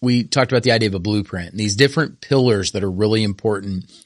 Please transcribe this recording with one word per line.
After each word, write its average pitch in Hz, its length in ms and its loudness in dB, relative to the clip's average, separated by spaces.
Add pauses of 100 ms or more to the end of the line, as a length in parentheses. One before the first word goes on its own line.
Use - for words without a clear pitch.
we 123 220 2
talked 127 280 0
about 120 120 2
the 123 80 4
idea 110 180 2
of 98 60 -4
a 92 40 -4
blueprint 92 520 -4
and 98 80 -10
these 104 160 -2
different 139 460 2
pillars 123 500 2
that 98 120 -4
are 95 80 -2
really 107 320 2
important 98 640 -4 (160)